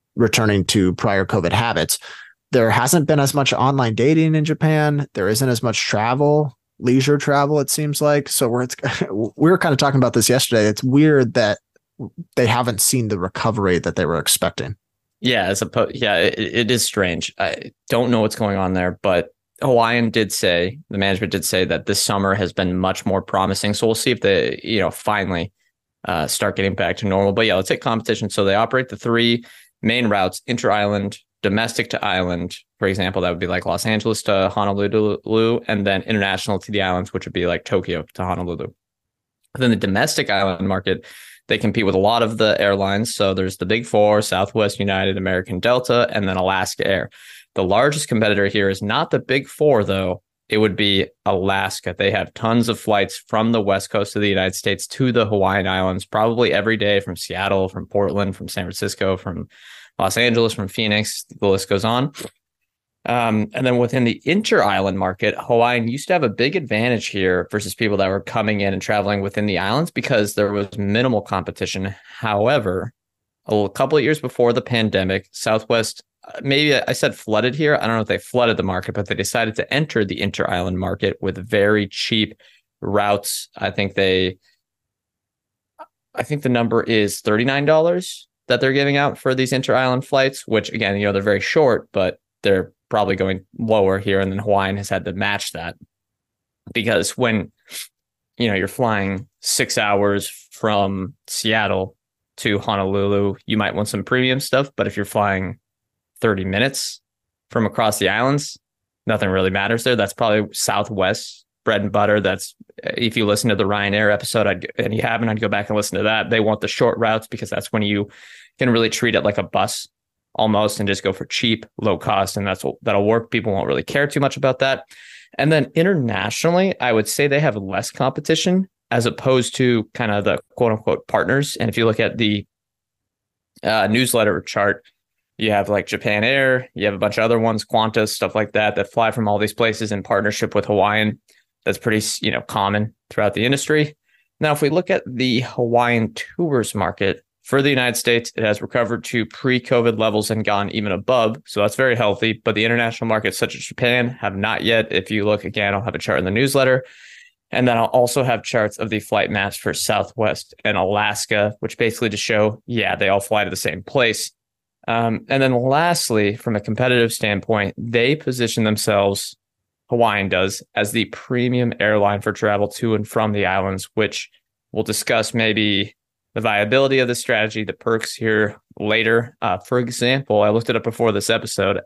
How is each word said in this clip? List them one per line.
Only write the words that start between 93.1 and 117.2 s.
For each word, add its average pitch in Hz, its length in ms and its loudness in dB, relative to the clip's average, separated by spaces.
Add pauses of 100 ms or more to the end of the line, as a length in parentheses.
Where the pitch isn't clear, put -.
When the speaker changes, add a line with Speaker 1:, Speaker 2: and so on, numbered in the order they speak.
Speaker 2:
going 95 300 -2 (140)
lower 101 400 2
here. 98 220 0
And 95 120 0
then 95 60 -4
Hawaiian 98 400 0
has 101 100 -8
had 95 160 -2
to 101 80 -8
match 101 400 -4
that 85 240 -10 (960)
because 104 460 0
when, 110 340 0 (840)
you 120 100 0
know, 104 60 0
you're 95 120 0
flying 101 640 -2 (140)
six - 340 -2
hours 101 540 0 (220)
from 98 640 -2 (120)
Seattle 101 680 -2 (440)
to 104 200 0
Honolulu, 98 800 0 (100)
you 110 120 -2
might 101 160 0
want 104 140 -4
some 101 140 -4
premium 127 380 0
stuff. 139 360 0
But 101 100 -2
if 101 100 -8
you're 104 80 -4
flying 98 540 -2 (600)
thirty 98 240 2
minutes 104 560 -2 (500)
from 113 160 0
across 107 320 0
the 95 100 2
islands, 131 500 -2 (480)
nothing 107 220 0
really 95 220 2
matters 101 340 -2
there. 123 120 2
That's 101 180 0
probably 107 400 0
Southwest 101 920 -2 (200)
bread 104 180 0
and 101 100 -4
butter. 104 260 4
That's, 95 360 -2 (280)
if - 320 -2
you 110 120 0
listen 104 240 2
to 101 60 2
the 101 80 2
Ryanair 104 460 2
episode, 104 360 0
I'd, 90 320 -4
and 104 160 -2
you 110 80 -2
haven't, 117 260 -2
I'd 107 120 -2
go 110 80 0
back 101 200 -2
and 107 80 -2
listen 104 220 -2
to 95 60 0
that. 110 260 0
They 113 100 2
want 107 220 0
the - 60 -2
short - 280 0
routes 110 300 0